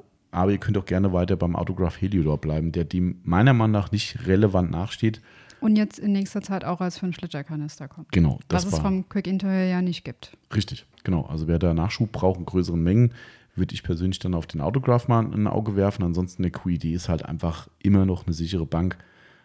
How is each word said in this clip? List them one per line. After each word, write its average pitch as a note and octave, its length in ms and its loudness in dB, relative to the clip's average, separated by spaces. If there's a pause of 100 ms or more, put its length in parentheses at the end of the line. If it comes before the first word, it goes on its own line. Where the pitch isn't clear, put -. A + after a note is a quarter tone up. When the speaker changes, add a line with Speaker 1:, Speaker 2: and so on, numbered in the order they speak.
(320)
Speaker 1:
Aber F#2 200 2
ihr G2+ 60 0
könnt G2+ 200 -2
auch F#2 80 -2
gerne F#2 280 0
weiter F2+ 240 2
beim F2 180 0
Autograph F2+ 460 -2
Heliodor E2+ 400 2
bleiben, D#2 320 -2
der F2 100 0
dem F2+ 400 -2
meiner G#2+ 300 6
Meinung A2+ 180 4
nach G2+ 220 0
nicht - 340 -4
relevant F#2+ 440 4
nachsteht. G#2 500 -2 (400)
Speaker 2:
Und G#3+ 160 4
jetzt G#3+ 220 -2
in G#3 120 -2
nächster G3 300 -2
Zeit F#3+ 240 -6
auch F3 160 -4
als F3+ 160 -4
fünf F3+ 240 -6
Liter D3+ 240 -8
Kanister D3+ 420 -10
kommt. - 240 -20
Speaker 1:
Genau, E2 280 4 (100)
das F3+ 160 2
Speaker 2:
Was - 0 -
es G3 80 -4
Speaker 1:
war D#2 80 2
Speaker 2:
vom F#3+ 260 0
Quick G3 200 -4
Interior F#3+ 420 0
ja F3+ 120 0
nicht F3+ 220 -2
gibt. - 320 -14 (180)
Speaker 1:
Richtig, - 320 -2 (200)
genau. F2 220 2
Also D#2 200 -4
wer E2+ 120 2
da E2+ 140 4
Nachschub F#2+ 380 0
braucht F#2 280 0
in E2+ 60 -8
größeren F2 380 0
Mengen, A#2 300 4 (420)
würde - 200 -2
ich - 80 -10
persönlich F2+ 340 -2
dann F2+ 160 -4
auf E2+ 140 -2
den D#2 140 -6
Autograph A#2+ 460 0
mal A#2 160 4
ein G#2 220 0
Auge G#2 300 -2
werfen. G2 280 2
Ansonsten F2+ 380 -2
der F2+ 100 0
Q - 180 -6
I F2 100 2
D E2 140 -2
ist F2 140 -4
halt E2 160 0
einfach E2 540 -6
immer G2 300 4
noch F#2 180 -2
eine F2 80 -2
sichere E2 320 -2
Bank. E2+ 320 -2 (480)